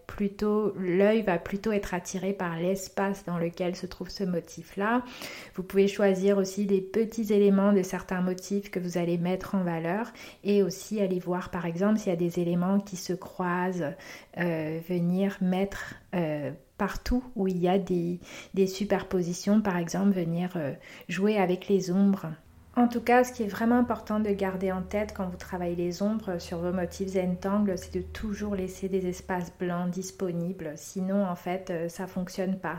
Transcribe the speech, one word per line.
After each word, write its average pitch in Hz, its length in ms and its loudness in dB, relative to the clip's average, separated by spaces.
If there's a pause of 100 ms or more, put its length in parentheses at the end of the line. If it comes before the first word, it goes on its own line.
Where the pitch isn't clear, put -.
plutôt, 208 720 0
l'œil 196 420 4
va 185 180 2
plutôt 202 340 -2
être 202 200 -2
attiré 185 400 -2
par 175 240 -4
l'espace 190 680 -2
dans 175 100 -2
lequel 170 400 -2
se - 80 -8
trouve 180 240 -10
ce - 160 -6
motif-là. 190 800 -2 (520)
Vous 185 80 -6
pouvez 196 260 4
choisir 196 500 4
aussi 196 260 0
des 196 160 4
petits 214 540 0
éléments 202 400 6
de 190 80 6
certains 185 400 -4
motifs 185 480 -2
que 180 100 -4
vous 175 160 -4
allez 175 220 2
mettre 185 360 -2
en 190 80 2
valeur 175 480 -2 (320)
et 202 200 4
aussi 202 400 -2
aller 185 160 2
voir 180 320 -2
par 175 160 -4
exemple 202 320 2
s'il 214 100 -2
y 175 60 2
a - 20 2
des 175 240 0
éléments 175 400 2
qui 196 160 -8
se - 160 -6
croisent, 180 800 -2 (460)
euh, 160 500 -2
venir 180 540 2
mettre, 185 540 -2 (180)
euh, 151 360 -2 (280)
partout 247 440 0 (140)
où 196 100 0
il 180 120 0
y 175 100 4
a 196 100 4
des, 175 420 0 (340)
des 190 120 6
superpositions, 190 920 0
par 196 160 2
exemple 185 360 2
venir, 175 440 0
euh, 147 160 -2 (380)
jouer 202 260 2
avec 180 320 2
les 185 220 2
ombres. 190 400 2 (460)
En 240 100 6
tout 233 140 -2
cas, 240 240 6
ce 247 80 -2
qui 233 100 -4
est 208 60 0
vraiment 226 280 2
important 220 440 2
de 208 100 2
garder 190 400 0
en 185 100 -2
tête 208 340 -2
quand 190 120 -4
vous 175 100 -6
travaillez 175 380 -4
les 175 280 -2
ombres 208 360 -2
sur 165 200 -6
vos 175 140 0
motifs 185 360 -2
Zentangle, 190 680 0
c'est - 160 -12
de 185 80 -4
toujours 208 540 -6
laisser 185 340 -6
des 180 200 0
espaces 180 500 -4
blancs 180 320 -2
disponibles. 175 840 -6
Sinon, 190 500 -2
en 180 80 -4
fait, 185 360 -4
euh, 170 180 -2
ça 185 180 -8
fonctionne 185 500 -4
pas. 170 220 -4